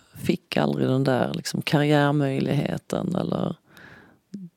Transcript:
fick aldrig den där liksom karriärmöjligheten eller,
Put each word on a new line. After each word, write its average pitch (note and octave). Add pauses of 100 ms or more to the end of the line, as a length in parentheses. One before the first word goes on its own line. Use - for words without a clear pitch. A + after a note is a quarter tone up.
(140)
fick -
aldrig C#3+
den C3
där B2+
liksom -
karriärmöjligheten C#3+
eller, - (1000)